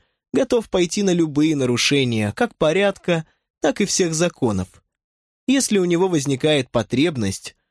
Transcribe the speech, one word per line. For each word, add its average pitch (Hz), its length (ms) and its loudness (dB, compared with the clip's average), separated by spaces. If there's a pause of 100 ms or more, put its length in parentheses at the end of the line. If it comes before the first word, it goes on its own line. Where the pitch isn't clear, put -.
(340)
готов 254 380 0
пойти 185 320 0
на 190 100 2
любые 156 440 0
нарушения 120 760 0
как - 240 -4
порядка, 170 720 -2 (340)
так - 200 0
и 208 40 2
всех 175 300 -2
законов. 127 540 -2 (800)
Если 254 300 2
у 185 60 2
него 175 240 2
возникает 147 600 0
потребность, 123 880 -2 (140)